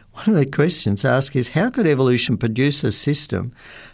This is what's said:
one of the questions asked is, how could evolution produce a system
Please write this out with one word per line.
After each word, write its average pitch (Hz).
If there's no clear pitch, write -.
one -
of 220
the 139
questions 143
asked 131
is, 123
how 208
could 220
evolution 127
produce 127
a 117
system 120